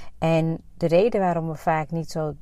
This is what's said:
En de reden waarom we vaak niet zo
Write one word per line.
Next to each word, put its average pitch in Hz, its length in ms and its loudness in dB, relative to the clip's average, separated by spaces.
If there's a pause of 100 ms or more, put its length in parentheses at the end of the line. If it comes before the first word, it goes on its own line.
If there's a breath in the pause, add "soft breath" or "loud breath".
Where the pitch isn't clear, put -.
(180 loud breath)
En 160 400 2 (200)
de 170 100 0
reden 196 320 4
waarom 170 280 0
we 156 80 -6
vaak 156 360 -2
niet 165 200 -4
zo 156 300 -4